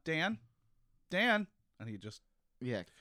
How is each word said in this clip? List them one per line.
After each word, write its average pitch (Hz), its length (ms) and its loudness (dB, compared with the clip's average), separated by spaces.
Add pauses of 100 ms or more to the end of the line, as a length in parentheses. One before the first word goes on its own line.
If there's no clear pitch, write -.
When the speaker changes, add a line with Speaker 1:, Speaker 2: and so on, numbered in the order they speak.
Speaker 1:
Dan? 160 340 0 (720)
Dan?" 208 360 4 (340)
And 113 80 -8
he'd 104 140 -8
just 107 200 -12 (380)
Speaker 2:
Yeah. 120 220 -2 (180)